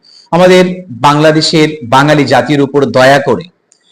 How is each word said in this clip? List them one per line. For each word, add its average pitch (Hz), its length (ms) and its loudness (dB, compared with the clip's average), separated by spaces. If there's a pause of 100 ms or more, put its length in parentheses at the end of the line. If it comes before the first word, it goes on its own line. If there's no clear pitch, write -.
(320)
আমাদের 180 580 2
বাংলাদেশের 151 800 0 (140)
বাঙালি 139 420 0
জাতির 131 360 -2
উপর 139 240 -2
দয়া 127 340 2
করে 101 240 -4 (480)